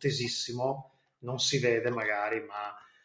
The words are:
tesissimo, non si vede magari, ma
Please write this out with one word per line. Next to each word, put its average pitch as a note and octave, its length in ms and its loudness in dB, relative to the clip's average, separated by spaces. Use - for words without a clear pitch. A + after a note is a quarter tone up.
tesissimo, B2 920 -2
non B2 180 -6
si C3+ 220 2
vede A#2 300 4
magari, G#2+ 540 0
ma G#2 300 -8